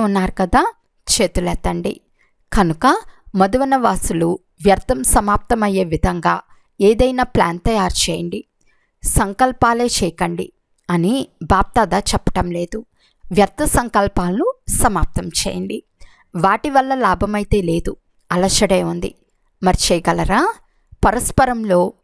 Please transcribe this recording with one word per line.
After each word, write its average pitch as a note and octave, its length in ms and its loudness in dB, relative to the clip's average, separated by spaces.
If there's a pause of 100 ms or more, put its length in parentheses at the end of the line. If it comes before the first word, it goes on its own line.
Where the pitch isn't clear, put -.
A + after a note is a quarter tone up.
ఉన్నారు F#3+ 340 0
కదా, F#3+ 220 2 (440)
చేతులెత్తండి. F3+ 880 -2 (640)
కనుక E3+ 300 2 (540)
మధువన B3+ 340 4 (120)
వాసులు E3+ 420 0 (360)
వ్యర్థం G3+ 360 2 (140)
సమాప్తమయ్యే G#3 800 0
విధంగా F3 420 0 (540)
ఏదైనా B3+ 360 2 (100)
ప్లాన్ F3 320 2
తయారు G3+ 360 0
చేయండి. F3 380 -6 (600)
సంకల్పాలే A#3 840 0 (100)
చేయకండి E3+ 480 -4 (480)
అని F3 200 2 (380)
బాప్దాదా F#3+ 460 0 (140)
చెప్పటం F3+ 340 -2 (100)
లేదు. F3 220 -8 (460)
వ్యర్థ G3+ 380 0 (140)
సంకల్పాలను G3+ 720 0 (340)
సమాప్తం F3+ 460 0 (140)
చేయండి. F#3+ 380 -6 (680)
వాటి A3 320 0
వల్ల C4 180 2 (100)
లాభమైతే G3+ 540 0 (120)
లేదు, E3+ 220 -2 (380)
అలసడే F#3 500 2 (120)
ఉంది. F3 180 -6 (560)
మరి F3+ 200 2
చేయగలరా? E3+ 560 0 (640)
పరస్పరంలో A3 760 0 (240)